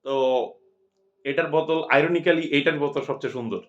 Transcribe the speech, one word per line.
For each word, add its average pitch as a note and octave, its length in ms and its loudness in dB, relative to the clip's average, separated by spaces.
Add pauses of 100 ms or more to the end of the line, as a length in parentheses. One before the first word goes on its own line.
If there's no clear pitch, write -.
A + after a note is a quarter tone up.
তো C3 520 0 (680)
এটার D3 260 -2
বোতল, D#3+ 320 0 (100)
ironically, E3 580 2
এইটার C#3+ 280 2
বোতল C#3+ 240 -2
সবচেয়ে B2+ 300 -6
সুন্দর। A2+ 360 -6